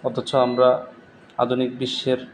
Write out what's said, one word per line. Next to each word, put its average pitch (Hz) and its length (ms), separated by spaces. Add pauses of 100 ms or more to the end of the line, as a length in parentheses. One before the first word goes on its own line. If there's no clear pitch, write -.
অথচ 120 240 (160)
আমরা 123 220 (720)
আধুনিক 127 280 (100)
বিশ্বের 127 400 (140)